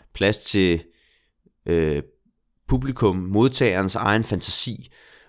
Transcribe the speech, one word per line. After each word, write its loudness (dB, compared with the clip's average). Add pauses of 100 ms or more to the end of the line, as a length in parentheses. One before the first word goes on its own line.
(140)
plads 0
til, 2 (840)
øh, 0 (640)
publikum, 0
modtagerens 0
egen 0
fantasi, -6 (360)